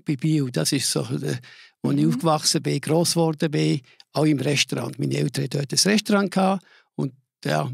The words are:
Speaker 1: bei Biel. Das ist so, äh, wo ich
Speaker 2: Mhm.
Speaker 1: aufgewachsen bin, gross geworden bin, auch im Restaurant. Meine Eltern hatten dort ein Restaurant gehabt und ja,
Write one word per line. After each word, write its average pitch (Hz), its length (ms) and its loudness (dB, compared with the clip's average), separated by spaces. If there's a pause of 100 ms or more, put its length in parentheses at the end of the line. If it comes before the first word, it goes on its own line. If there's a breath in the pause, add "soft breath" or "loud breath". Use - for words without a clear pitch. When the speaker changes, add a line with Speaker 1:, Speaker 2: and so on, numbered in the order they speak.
Speaker 1:
bei 151 100 0
Biel. 151 360 0
Das 156 200 0
ist 135 200 0
so, 151 100 -2
äh, 135 360 -4 (440 loud breath)
wo 139 100 0
ich 143 120 2
Speaker 2:
Mhm. 160 60 4
Speaker 1:
aufgewachsen 160 540 0
bin, 147 180 -2
gross 165 300 2
geworden 160 400 0
bin, 156 300 0 (320 soft breath)
auch 147 120 2
im 151 140 4
Restaurant. 139 600 -2
Meine 139 160 -2
Eltern 143 300 -2
hatten 139 140 -4
dort 143 140 -4
ein 180 180 2
Restaurant 208 400 2
gehabt 190 340 0 (300 soft breath)
und 139 180 -4 (320)
ja, 147 280 0